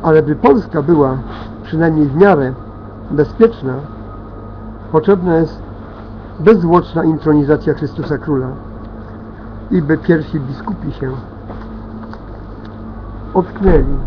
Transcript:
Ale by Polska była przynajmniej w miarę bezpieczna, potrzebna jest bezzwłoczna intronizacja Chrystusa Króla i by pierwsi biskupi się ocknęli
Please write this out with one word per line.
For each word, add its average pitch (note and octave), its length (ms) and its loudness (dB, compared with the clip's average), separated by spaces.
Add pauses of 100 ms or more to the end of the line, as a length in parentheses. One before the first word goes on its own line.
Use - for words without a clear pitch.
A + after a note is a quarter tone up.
Ale D#3 200 6
by D3 120 2
Polska A#3 460 4
była C#3 360 4 (460)
przynajmniej D#3+ 440 2
w C3+ 80 -2
miarę D#3 380 6 (580)
bezpieczna, D3 640 2 (1160)
potrzebna F3 440 4
jest D#3+ 260 0 (800)
bezzwłoczna E3+ 640 4
intronizacja D3 720 4
Chrystusa C#3 440 -4
Króla C3 300 -2 (1200)
i F3+ 100 4
by D3+ 160 2
pierwsi D#3 420 0
biskupi C#3 520 -6
się C3 200 -6 (2250)
ocknęli F3+ 720 4